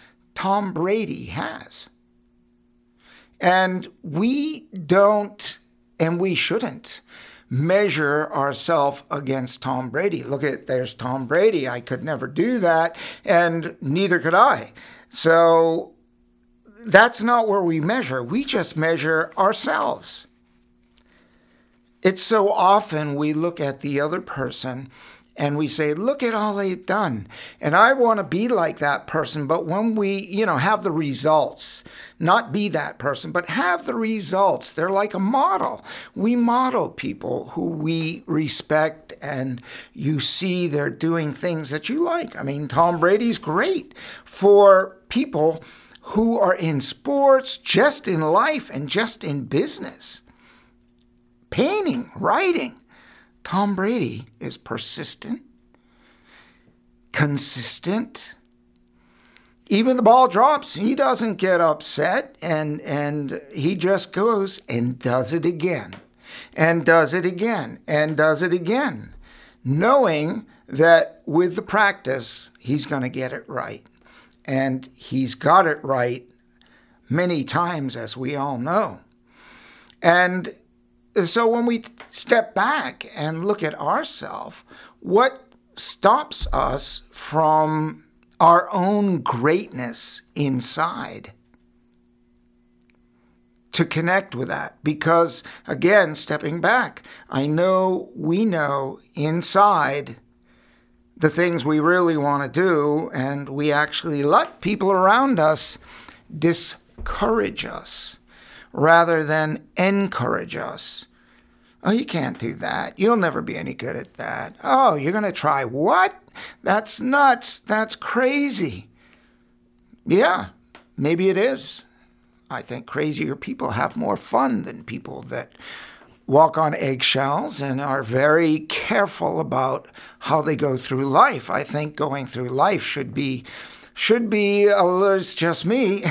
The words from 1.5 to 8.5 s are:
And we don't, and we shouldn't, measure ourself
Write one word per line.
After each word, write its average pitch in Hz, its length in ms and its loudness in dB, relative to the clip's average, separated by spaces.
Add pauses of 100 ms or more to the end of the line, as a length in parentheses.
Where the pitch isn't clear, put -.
And 185 480 0 (140)
we 247 680 -4
don't, 202 880 2 (400)
and 170 200 0
we 190 140 0
shouldn't, 226 680 -4 (480)
measure 151 840 0
ourself 143 760 0